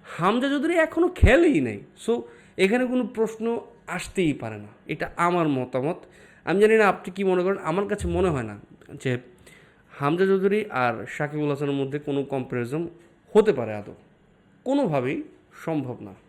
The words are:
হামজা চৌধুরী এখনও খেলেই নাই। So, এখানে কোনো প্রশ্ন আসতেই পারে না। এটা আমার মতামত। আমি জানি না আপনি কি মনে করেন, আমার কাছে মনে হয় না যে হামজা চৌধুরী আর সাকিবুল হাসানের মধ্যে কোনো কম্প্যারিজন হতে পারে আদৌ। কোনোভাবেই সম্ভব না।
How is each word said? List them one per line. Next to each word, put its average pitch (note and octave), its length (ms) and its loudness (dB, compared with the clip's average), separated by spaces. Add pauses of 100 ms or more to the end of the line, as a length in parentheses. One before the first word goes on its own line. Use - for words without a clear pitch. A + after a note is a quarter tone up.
হামজা A3+ 460 0
চৌধুরী D4 240 -2
এখনও E4 360 2
খেলেই C#4 520 6
নাই। A2 180 -2 (280)
So, A#3 140 0 (360)
এখানে A3 280 2
কোনো B3 220 -2
প্রশ্ন A3 540 -4 (260)
আসতেই F3 460 -2
পারে A2 240 -8
না। G#2 100 -16 (200)
এটা D#3 300 -6
আমার F3 300 2
মতামত। C3 480 -2 (500)
আমি F#3 160 2
জানি G#3+ 160 6
না G#3 100 6
আপনি F#3+ 280 -2
কি G3+ 80 -4
মনে F3+ 200 2
করেন, G3 140 0
আমার F#3+ 300 -2
কাছে G3+ 200 -4
মনে F3 220 2
হয় C#3 140 -2
না G#2 160 -10 (440)
যে B2+ 140 0 (760)
হামজা D#3+ 340 0
চৌধুরী G3 440 2
আর A#2+ 400 -2
সাকিবুল D3 400 -4
হাসানের C#3+ 260 -2
মধ্যে C#3 240 -4
কোনো C#3 240 -2
কম্প্যারিজন C3 640 -4 (460)
হতে G#3 200 6
পারে A2 220 -4
আদৌ। G#2 180 -12 (680)
কোনোভাবেই F#3+ 600 0 (300)
সম্ভব B2+ 480 -6
না। G2+ 120 -16 (160)